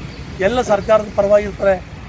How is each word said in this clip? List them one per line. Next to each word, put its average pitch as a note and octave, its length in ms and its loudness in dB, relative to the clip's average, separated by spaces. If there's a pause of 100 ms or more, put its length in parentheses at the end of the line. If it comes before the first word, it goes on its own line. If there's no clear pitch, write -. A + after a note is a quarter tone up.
(400)
ಎಲ್ಲ A3+ 220 0
ಸರ್ಕಾರದ G#3+ 540 2
ಪರವಾಗಿರ್ತಾರೆ, G3+ 600 2 (340)